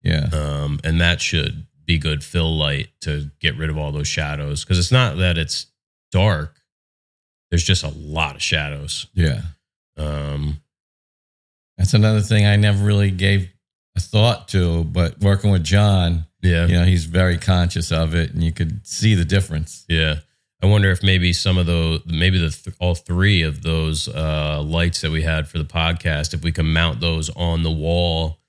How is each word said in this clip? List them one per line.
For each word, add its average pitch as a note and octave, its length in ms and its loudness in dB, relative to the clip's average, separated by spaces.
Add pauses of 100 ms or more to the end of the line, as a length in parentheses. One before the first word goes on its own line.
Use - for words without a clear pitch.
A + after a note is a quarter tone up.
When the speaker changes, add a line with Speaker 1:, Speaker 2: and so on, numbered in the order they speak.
Speaker 1:
Yeah. D#2+ 300 0
Speaker 2:
Um, D2 520 -4
and E2 160 0
that E2+ 200 2
should - 460 -4 (180)
be E2+ 140 2
good D2+ 240 -4
fill D#2+ 340 -2
light C#2+ 320 -4 (120)
to D2 300 -6 (100)
get - 160 -2
rid D#2+ 140 -4
of D2+ 80 -4
all D2 140 -4
those D2 160 -4
shadows. D2 560 -6
'Cause F2 140 0
it's F2 140 0
not B2 260 2
that F2+ 200 2
it's - 280 -6 (460)
dark. F2+ 480 0 (880)
There's E2+ 140 2
just F#2 200 0
a D2+ 40 -6
lot D2 480 -6
of - 60 -10
shadows. D2 720 -6
Speaker 1:
Yeah. D#2+ 280 0 (540)
Speaker 2:
Um, D2 640 -6 (1160)
Speaker 1:
That's F#2 160 0
another G#2+ 260 4
thing G#2 240 2
I G#2 120 4
never G2+ 280 4
really G2+ 260 2
gave F#2+ 380 2 (480)
a F2+ 40 0
thought A2 480 2
to, E2+ 360 2
but E2+ 360 -2
working G2+ 300 2
with F2+ 140 2
John, F2 640 2 (160)
Speaker 2:
Yeah. E2+ 240 4
Speaker 1:
you E2+ 80 4
know, F2 100 4
he's F2 220 4
very F2 320 2
conscious F2 540 0
of D#2+ 220 0
it, E2 200 0
and E2 100 -2
you E2 80 0
could E2 340 -4
see A2 280 2
the F2 100 2
difference. D#2+ 640 -2
Speaker 2:
Yeah. D#2+ 280 0 (460)
I F#2 40 2
wonder G2 240 4
if F2+ 120 0
maybe F#2 300 4
some F2+ 260 0
of F2 80 2
those, E2 400 0
maybe F2+ 320 2
the E2 120 0
th-, - 300 -12
all F2+ 140 0
three F2+ 480 0
of D2+ 200 -4
those, D#2+ 460 -2
uh, D2+ 540 -2
lights E2+ 400 0
that D#2+ 80 -2
we E2+ 120 -2
had D#2+ 260 -2
for E2 100 -6
the D2+ 60 -2
podcast, D#2+ 680 -2
if D2+ 80 -6
we E2 100 -2
can D#2+ 200 0
mount D#2+ 280 0
those D#2+ 300 -2
on E2 320 -2
the E2 80 -2
wall E2 800 -2